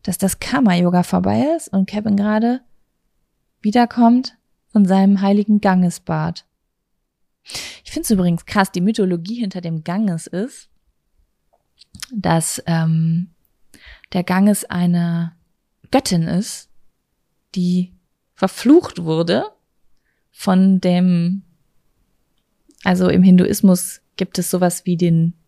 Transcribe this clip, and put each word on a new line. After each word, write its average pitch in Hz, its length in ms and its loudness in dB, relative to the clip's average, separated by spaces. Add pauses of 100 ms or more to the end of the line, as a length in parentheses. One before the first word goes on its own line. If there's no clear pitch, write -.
dass - 160 -6
das - 220 -2
Karma-Yoga 180 640 2
vorbei 202 420 0 (100)
ist 320 120 -10
und 190 180 0
Kevin 208 320 -4
gerade 220 440 -2 (1000)
wiederkommt 240 760 2 (340)
von 208 140 4
seinem 190 360 4
heiligen 208 400 2
Gangesbad. 170 840 -2 (1400)
Ich - 80 -20
find's 320 180 -8
übrigens 175 360 0
krass, - 260 -2
die 180 100 -6
Mythologie 190 580 -2
hinter 190 220 -8
dem 165 220 -8
Ganges 175 420 -4
ist, - 440 -10 (1400)
dass, 170 540 -4
ähm, 165 680 -2 (800)
der 180 100 -2
Ganges 196 420 0
eine 170 680 -2 (580)
Göttin 185 320 0
ist, 175 460 -6 (840)
die 180 380 -2 (400)
verflucht 233 680 2
wurde 170 420 -2 (840)
von 190 500 2
dem, 180 600 0 (1400)
also 180 260 0
im 185 140 4
Hinduismus 185 800 2 (140)
gibt - 240 -6
es 175 100 -6
sowas 180 360 -2
wie 175 120 -2
den 170 360 2 (140)